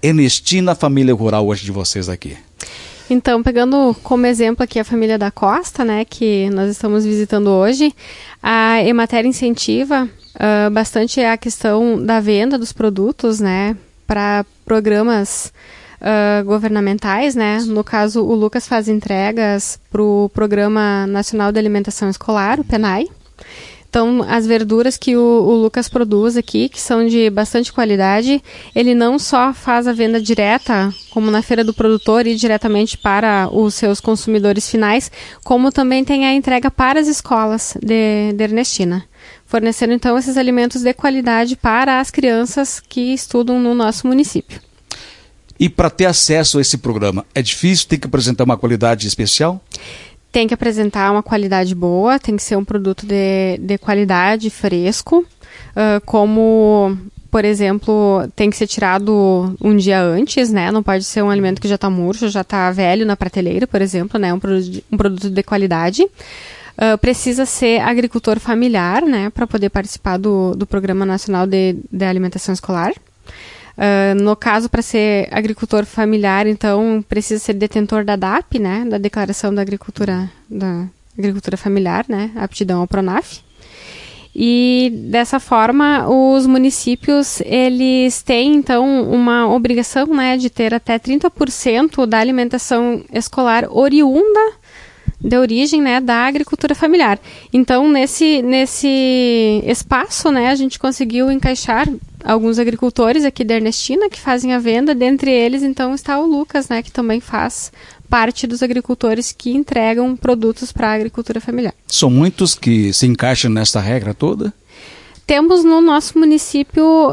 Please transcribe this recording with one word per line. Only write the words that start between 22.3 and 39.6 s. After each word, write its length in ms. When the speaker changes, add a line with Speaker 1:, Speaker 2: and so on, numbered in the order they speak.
Speaker 2:
o 40
penai. 440
Então, 400
as 180
verduras 520
que 180
o, 60
o 320
Lucas 340
produz 480
aqui, 320
que 140
são 260
de 220
bastante 420
qualidade, 720
ele 180
não 240
só 360
faz 340
a 60
venda 260
direta, 760
como 200
na 100
feira 220
do 100
produtor 540
e 80
diretamente 600
para 520
os 240
seus 280
consumidores 680
finais, 400
como 260
também 320
tem 220
a 80
entrega 360
para 300
as 80
escolas 720
de, 520
de 100
Ernestina, 640
fornecendo, 480